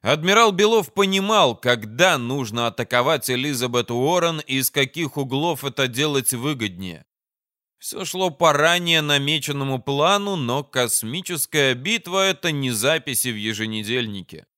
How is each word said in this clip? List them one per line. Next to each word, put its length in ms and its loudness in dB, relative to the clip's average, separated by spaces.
Адмирал 500 4
Белов 420 2
понимал, 600 2
когда 600 2
нужно 520 -2
атаковать 600 0
Элизабет 640 -2
Уоррен 500 0
и 160 -4
из 140 -2
каких 480 -2
углов 440 -2
это 260 -2
делать 440 -2
выгоднее. 720 -6
Всё 280 -10
шло 240 -2
по 240 4
ранее 480 4
намеченному 800 -2
плану, 540 0
но 280 -2
космическая 1120 -2
битва — 560 -2
это 200 -2
не 200 -2
записи 580 0
в 80 -4
еженедельнике. 1080 -6